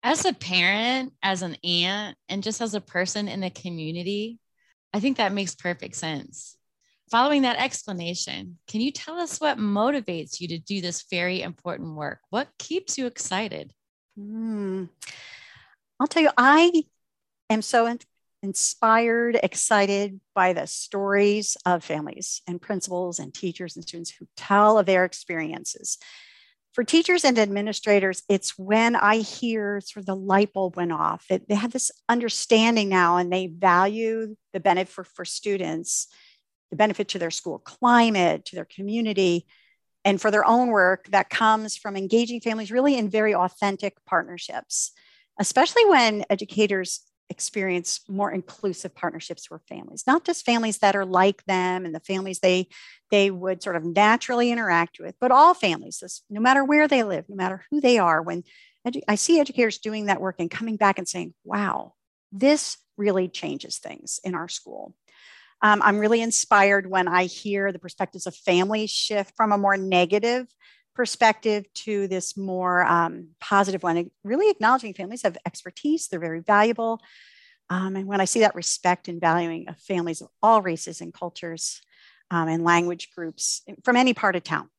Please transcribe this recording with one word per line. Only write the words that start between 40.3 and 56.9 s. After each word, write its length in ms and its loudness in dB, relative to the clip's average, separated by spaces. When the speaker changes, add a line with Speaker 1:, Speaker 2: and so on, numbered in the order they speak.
Speaker 2:
own 220 4
work 420 2
that 220 2
comes 440 2
from 220 -10
engaging 440 0
families 300 -6
really 240 2
in 140 0
very 240 2
authentic 720 -2
partnerships, 840 -6
especially 460 4
when 440 4
educators 720 -2
experience 800 -6
more 240 -4
inclusive 640 -8
partnerships 560 -8
with 160 -18
families, 400 -14
not 160 4
just 220 -4
families 320 0
that 180 4
are 80 -2
like 400 2
them 420 -2
and 80 -8
the 60 -8
families 400 -6
they, 300 2
they 180 6
would 320 -6
sort 140 -4
of 80 -4
naturally 640 2
interact 480 0
with, 220 -14
but 100 0
all 240 8
families, 460 -2
this, 300 -16
no 100 -10
matter 240 6
where 240 4
they 160 2